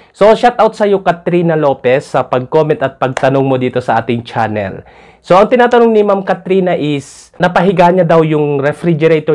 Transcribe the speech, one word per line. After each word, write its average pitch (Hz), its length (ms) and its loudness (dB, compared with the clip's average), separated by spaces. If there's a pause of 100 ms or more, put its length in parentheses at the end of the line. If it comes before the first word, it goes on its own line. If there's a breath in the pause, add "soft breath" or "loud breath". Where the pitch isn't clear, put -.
(140 soft breath)
So, 202 240 4
shout 240 240 0
out 220 160 0
sa 214 80 -2
iyo, 196 160 0
Katrina 175 560 -2
Lopez, 135 560 -2
sa 135 80 0
pag-comment 151 640 -2
at - 160 -6
pagtanong 135 400 0
mo 135 160 0
dito 127 240 -4
sa 113 160 -2
ating 117 240 -4
channel. 107 640 -6 (400 soft breath)
So, - 80 2
ang 202 160 4
tinatanong 240 400 2
ni 214 160 2
Ma'am 196 160 0
Katrina 185 560 -2
is, - 640 -8
napahiga 175 480 2
niya 185 160 2
daw 165 160 4
yung 151 400 -2
refrigerator 156 720 0